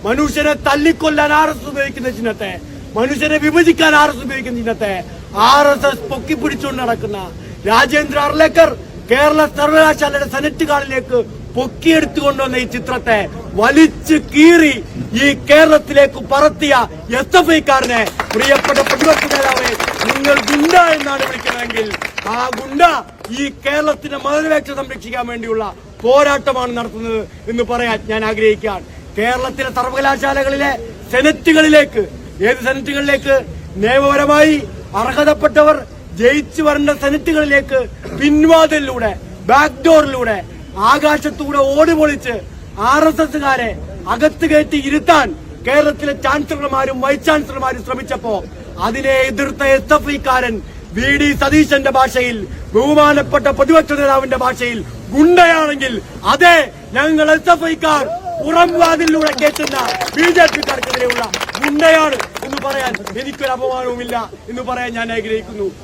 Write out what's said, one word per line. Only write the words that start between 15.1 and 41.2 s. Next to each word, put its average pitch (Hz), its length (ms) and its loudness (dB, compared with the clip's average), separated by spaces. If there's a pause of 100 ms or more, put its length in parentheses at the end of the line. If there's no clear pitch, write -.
ഈ 277 120 4
കേരളത്തിലേക്ക് 294 1000 4
പറത്തിയ 285 560 2 (300)
എസ് 269 180 0
എഫ് 330 140 4
ഐക്കാരനെ 262 560 2 (260)
പ്രിയപ്പെട്ട 277 460 2
പ്രതിപക്ഷ 285 460 2
നേതാവേ, 269 520 -2 (360)
നിങ്ങൾ 277 220 2
ഗുണ്ട 285 400 0
എന്നാണ് 285 520 2
വിളിക്കുന്നതെങ്കിൽ 233 680 -6 (360)
ആ 247 200 -4
ഗുണ്ട 269 340 -2 (580)
ഈ 285 120 -4 (140)
കേരളത്തിന്റെ 294 500 -2
മതനിരപേക്ഷ 294 540 -2
സംരക്ഷിക്കാൻ 254 560 -8
വേണ്ടിയുള്ള 226 480 -6 (280)
പോരാട്ടമാണ് 269 720 2
നടത്തുന്നത് 226 520 -8 (220)
എന്ന് 233 120 -2
പറയാൻ 233 440 -4
ഞാൻ 220 180 -4
ആഗ്രഹിക്കുകയാണ്. 214 600 -2 (340)
കേരളത്തിലെ 254 560 -2
സർവകലാശാലകളിലെ 277 1040 -2 (320)
സെനറ്റുകളിലേക്ക്, 302 880 4 (460)
ഏത് 254 200 0
സെനറ്റുകളിലേക്ക്? 269 760 0 (360)
നിയമപരമായി 285 840 4 (340)
അർഹതപ്പെട്ടവർ 294 880 2 (300)
ജയിച്ചു 277 480 0
വരേണ്ട 294 280 2
സെനറ്റുകളിലേക്ക് 285 960 0 (360)
പിൻവാതിലിലൂടെ, 294 920 4 (260)
ബാക്ക് 285 440 2
ഡോറിലൂടെ, 262 580 2 (340)
ആകാശത്തൂടെ 285 840 0